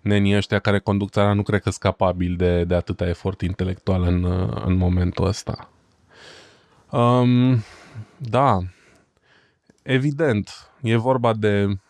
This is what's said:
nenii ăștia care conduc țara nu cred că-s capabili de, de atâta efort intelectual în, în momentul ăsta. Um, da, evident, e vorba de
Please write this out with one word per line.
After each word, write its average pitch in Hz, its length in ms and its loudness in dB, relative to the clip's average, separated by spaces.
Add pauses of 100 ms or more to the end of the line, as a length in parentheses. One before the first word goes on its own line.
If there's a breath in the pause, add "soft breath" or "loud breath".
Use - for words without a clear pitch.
nenii 101 340 2
ăștia 101 240 0
care 101 200 0
conduc 101 300 -2
țara 104 240 2
nu 101 80 0
cred 101 200 -2
că-s - 160 -4
capabili 90 580 -2
de, 87 280 0
de 87 120 0
atâta 87 320 -4
efort 92 340 -6
intelectual 92 600 -4
în, 90 220 0 (400)
în 92 120 0
momentul 90 480 0
ăsta. - 440 -6 (1200 loud breath)
Um, 123 760 2 (540 loud breath)
da, 120 420 0 (1200 soft breath)
evident, 135 920 -2 (100)
e 113 140 0
vorba 117 380 2
de 101 440 0 (120)